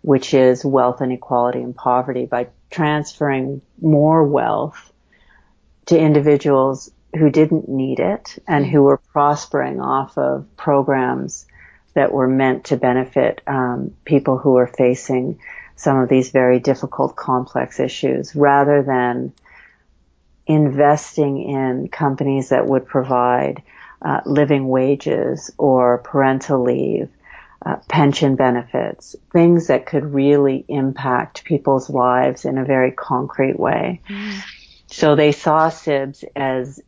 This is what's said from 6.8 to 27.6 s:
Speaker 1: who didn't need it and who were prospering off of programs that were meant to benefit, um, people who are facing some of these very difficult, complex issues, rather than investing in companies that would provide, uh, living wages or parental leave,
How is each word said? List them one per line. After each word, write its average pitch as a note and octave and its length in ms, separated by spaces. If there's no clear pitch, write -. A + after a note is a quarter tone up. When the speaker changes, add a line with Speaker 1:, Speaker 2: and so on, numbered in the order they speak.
Speaker 1:
who D#3 160
didn't D#3 380
need C3+ 320
it - 380
and C#3+ 180
who C#3+ 160
were C#3 140
prospering C#3+ 840
off C3+ 380
of C3+ 260
programs C3+ 880
that - 180
were C3 140
meant C3 380
to C#3 120
benefit, B2+ 680
um, C3 480
people C3+ 320
who C3 200
are B2 100
facing B2+ 720
some C#3 220
of B2+ 100
these C3 220
very B2+ 280
difficult, C3+ 580
complex C3 640
issues, C3+ 560
rather C#3+ 480
than B2+ 500
investing D3 960
in C3+ 460
companies C3+ 640
that B2 160
would C3 200
provide, B2+ 760
uh, C#3+ 240
living C#3+ 420
wages C3 880
or B2+ 420
parental C3+ 640
leave, C3 460